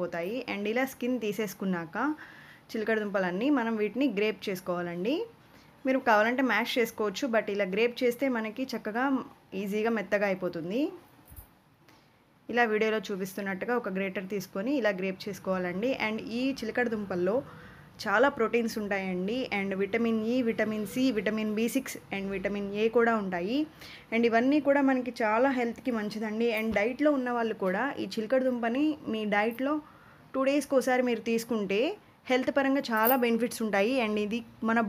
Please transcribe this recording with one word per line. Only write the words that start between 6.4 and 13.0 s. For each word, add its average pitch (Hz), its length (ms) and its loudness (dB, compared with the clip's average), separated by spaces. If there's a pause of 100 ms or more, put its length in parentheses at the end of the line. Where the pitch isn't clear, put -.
మ్యాష్ 214 280 0
చేసుకోవచ్చు, 220 440 -2 (120)
but 214 180 2
ఇలా 202 220 0
గ్రేట్ 233 260 2
చేస్తే 240 240 2 (100)
మనకి 220 280 -6 (100)
చక్కగా 220 320 -2 (560)
ఈజీగా 214 380 0
మెత్తగా 202 320 0
అయిపోతుంది. 185 500 -4 (1700)
ఇలా 240 220 4
వీడియోలో 214 340 2